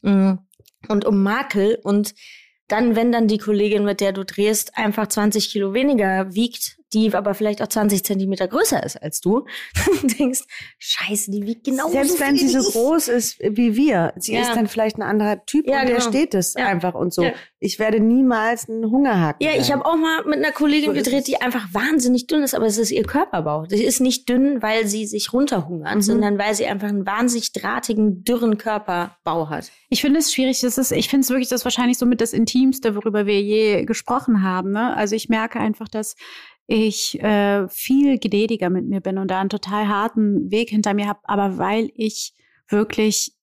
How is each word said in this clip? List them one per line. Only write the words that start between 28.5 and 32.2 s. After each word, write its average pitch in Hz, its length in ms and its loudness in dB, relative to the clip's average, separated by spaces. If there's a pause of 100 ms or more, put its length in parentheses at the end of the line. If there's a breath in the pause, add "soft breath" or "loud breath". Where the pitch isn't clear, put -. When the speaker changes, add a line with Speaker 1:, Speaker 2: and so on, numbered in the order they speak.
Speaker 1:
Körperbau 175 920 -4
hat. 156 220 -8 (180 soft breath)
Speaker 3:
Ich - 120 -2
finde 294 180 4
es 302 140 0
schwierig, 262 280 0
das 247 160 0
ist, 262 140 0
ich - 180 -2
finde 277 160 4
es - 40 -4
wirklich 254 200 0
das - 160 -4
wahrscheinlich 247 320 0
somit 240 240 2